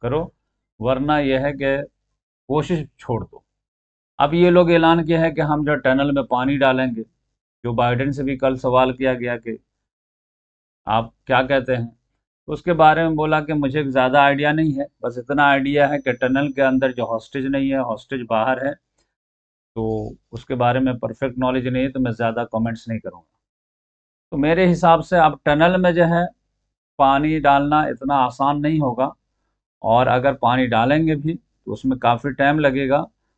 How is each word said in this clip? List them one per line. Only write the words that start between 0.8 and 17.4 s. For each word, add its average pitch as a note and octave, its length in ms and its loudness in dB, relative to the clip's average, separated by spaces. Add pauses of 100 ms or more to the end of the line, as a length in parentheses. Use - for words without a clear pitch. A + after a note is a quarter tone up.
यह C3+ 260 0
है D3 80 -2
कि C3+ 240 -4 (720)
कोशिश D3+ 360 -2 (140)
छोड़ A2 240 -6
दो। - 200 -20 (760)
अब C#3+ 160 0
ये F3 140 4
लोग F3 220 6
ऐलान E3 320 4
किया E3 160 0
है E3 120 0
कि D3 120 -6
हम D3+ 220 -2
जो D3 120 0
टनल C#3 340 0
में C#3 140 -2
पानी B2+ 320 -2
डालेंगे, C3 440 0
जो - 720 -14
बाइडेन B2 380 0
से C3+ 120 -6
भी C3+ 140 -4
कल C3+ 200 0
सवाल B2+ 360 2
किया B2+ 220 -2
गया A#2+ 220 -6
कि A2+ 200 -12 (1300)
आप A2+ 260 -4 (140)
क्या C3 160 2
कहते C3 320 -2
हैं, A#2 120 -6 (600)
तो D3+ 60 -8
उसके E3+ 220 -4
बारे D#3 280 6
में D#3+ 120 0
बोला D#3 260 0
कि D3+ 140 -6
मुझे C#3+ 300 -2
ज़्यादा C3+ 380 4
आइडिया C#3 300 2
नहीं D#3 200 0
है, C#3 140 -6 (160)
बस A#2+ 160 -6
इतना C#3 260 0
आइडिया C#3 420 2
है C#3+ 120 -4
कि C3 160 -4
टनल C3+ 340 0
के C3+ 140 -6
अंदर C3 300 2
जो A#2+ 140 -4
हॉस्टेज A#2 400 -8